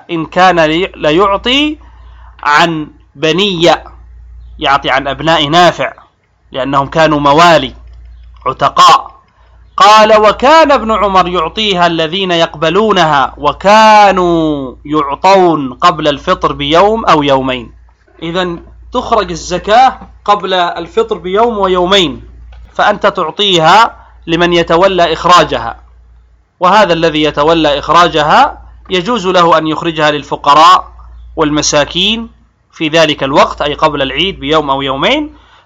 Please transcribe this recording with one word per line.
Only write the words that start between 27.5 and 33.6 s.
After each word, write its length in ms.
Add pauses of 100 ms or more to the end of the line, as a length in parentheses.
إخراجها 840 (280)
يجوز 360
له 320
أن 80
يخرجها 440
للفقراء 800 (440)
والمساكين 920 (420)
في 160
ذلك 360
الوقت، 380